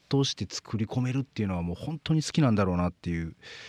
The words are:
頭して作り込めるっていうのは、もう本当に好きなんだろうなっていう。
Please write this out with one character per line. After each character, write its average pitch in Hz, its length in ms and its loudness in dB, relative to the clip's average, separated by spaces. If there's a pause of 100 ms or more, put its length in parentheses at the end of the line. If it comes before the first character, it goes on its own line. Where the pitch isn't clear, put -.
(100)
頭 139 120 4
し 135 120 0
て 98 120 -4
作 - 300 -8
り 107 80 0
込 127 160 -2
め 127 140 0
る 135 60 0
っ 131 40 -4
て - 160 -6
い 104 60 2
う - 20 0
の 92 80 0
は、 87 60 -2
も 85 100 -2
う 85 40 -6
本 156 220 -8
当 - 140 -2
に 160 100 4
好 - 100 -6
き 165 100 4
な 127 100 6
ん - 20 6
だ 101 120 4
ろ 90 80 2
う - 20 2
な 87 140 2
っ - 20 -4
て - 160 -10
い 82 140 -2
う。 80 120 -8 (340)